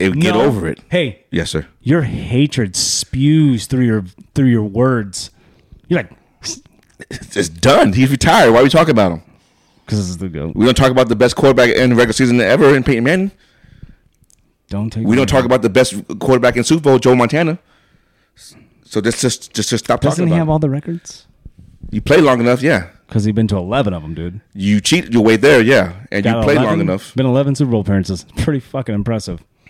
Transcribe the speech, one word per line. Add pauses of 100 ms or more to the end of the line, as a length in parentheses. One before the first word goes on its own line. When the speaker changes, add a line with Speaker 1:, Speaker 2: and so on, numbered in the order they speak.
Speaker 1:
if,
get
Speaker 2:
no.
Speaker 1:
over
it. (100)
Speaker 2:
Hey.
Speaker 1:
Yes,
sir. (120)
Speaker 2:
Your
hatred
spews
through
your, (300)
through
your
words. (560)
You're
like, (320)
Speaker 1:
It's,
it's
done.
He's
retired.
Why
are
we
talking
about
him? (640)
Speaker 2:
'Cause
this
is
the
goat.
Speaker 1:
We
don't
talk
about
the
best
quarterback
in
the
regular
season
ever
in
Peyton
Manning. (1400)
Speaker 2:
Don't
take
Speaker 1:
We
don't
Speaker 2:
the
Speaker 1:
talk
about
the
best (240)
quarterback
in
Super
Bowl,
Joe
Montana. (1200)
So
just,
just,
just,
just
stop
Speaker 2:
Doesn't
Speaker 1:
talking
Speaker 2:
he
Speaker 1:
about
Speaker 2:
have
Speaker 1:
it.
Speaker 2:
all
the
records? (680)
Speaker 1:
You
play
long
enough,
yeah. (200)
Speaker 2:
'Cause
he's
been
to
eleven
of
'em,
dude. (100)
Speaker 1:
You
cheated
your
way
there,
yeah. (180)
And
Speaker 2:
Got
Speaker 1:
you
played
Speaker 2:
eleven,
Speaker 1:
long
enough.
Speaker 2:
been
eleven
Super
Bowl
appearances. (100)
Pretty
fucking
impressive. (280)